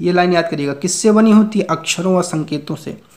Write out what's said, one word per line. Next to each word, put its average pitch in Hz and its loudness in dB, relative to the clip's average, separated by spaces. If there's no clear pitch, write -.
ये 175 0
लाइन 180 2
याद 170 0
करिएगा, 143 -4
किससे 185 0
बनी 220 4
होती 214 4
है? - 0
अक्षरों 170 -2
व 180 2
संकेतों 156 -6
से। - -14